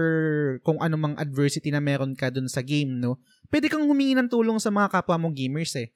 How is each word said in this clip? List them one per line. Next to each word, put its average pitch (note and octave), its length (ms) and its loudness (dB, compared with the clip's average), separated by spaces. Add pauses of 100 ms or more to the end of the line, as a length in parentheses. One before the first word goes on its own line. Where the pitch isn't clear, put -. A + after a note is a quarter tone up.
(600)
kung D#3 160 0
anumang D#3 400 -2
adversity C#3+ 500 0
na D3 120 0
meron C#3 340 0
ka B2+ 160 -2
dun C3 160 -2
sa B2+ 160 -4
game, C#3 320 0
no, B2 240 -2 (320)
pwede D4 180 2
kang D4+ 160 0
humingi C#4 300 4
ng B3+ 160 2
tulong A3+ 260 2
sa G#3+ 140 -2
mga G3+ 220 2
kapwa F3 260 2
mong E3 160 -2
gamers, C3+ 420 -4
eh. A#2 200 -6